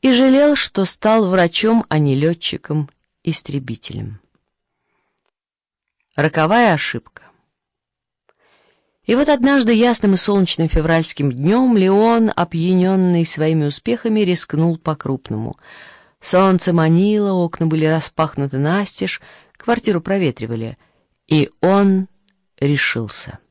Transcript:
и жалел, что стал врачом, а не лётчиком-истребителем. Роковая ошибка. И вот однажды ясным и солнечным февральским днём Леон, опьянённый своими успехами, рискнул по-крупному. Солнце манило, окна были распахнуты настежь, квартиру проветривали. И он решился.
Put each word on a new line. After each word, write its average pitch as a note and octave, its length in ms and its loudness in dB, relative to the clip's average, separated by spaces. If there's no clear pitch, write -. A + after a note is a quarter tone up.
и C4 100 4
жалел, C4+ 440 4
что - 280 -4
стал G#3+ 440 0
врачом, F#3+ 600 2
а D#3 100 0
не C#3+ 180 2
лётчиком-истребителем. C#3+ 2000 -6
Роковая E3 580 2
ошибка. - 480 -8
И A3+ 100 0
вот C#4 140 2
однажды C4 460 2
ясным A3 400 2
и - 20 0
солнечным F3+ 520 0
февральским D#3+ 640 -2
днём A3 440 2
Леон, G#3+ 580 2
опьянённый F3+ 920 0
своими D#3 380 0
успехами, A3 560 -2
рискнул E3 580 0
по-крупному. B2+ 800 -8
Солнце F#3 520 2
манило, F#3+ 600 2
окна E3+ 340 -2
были D#3 200 0
распахнуты D3+ 720 -2
настежь, F#3 640 -4
квартиру A3+ 440 -2
проветривали. A#2 800 -4
И D#3 220 0
он F#3+ 480 2
решился. - 760 -4